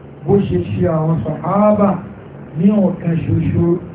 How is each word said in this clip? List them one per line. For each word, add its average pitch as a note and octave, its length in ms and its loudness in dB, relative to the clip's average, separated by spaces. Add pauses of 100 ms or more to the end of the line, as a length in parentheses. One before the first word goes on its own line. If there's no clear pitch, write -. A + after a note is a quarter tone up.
(220)
bó G3 140 0
ṣe F#3 240 2
ṣe F3+ 280 -2
àwọn D#3+ 320 0
sàhábà G3 680 2 (640)
ní E3+ 140 2
ọ̀kan F3+ 480 2
ṣoṣo. E3+ 600 0 (180)